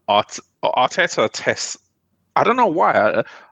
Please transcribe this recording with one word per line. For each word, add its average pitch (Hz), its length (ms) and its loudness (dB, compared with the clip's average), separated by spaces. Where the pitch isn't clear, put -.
Art-, 104 300 0
Arteta 135 680 0
tests, - 440 -6
I - 80 2
don't 226 120 2
know 247 100 2
why, 180 260 0
I, 107 320 2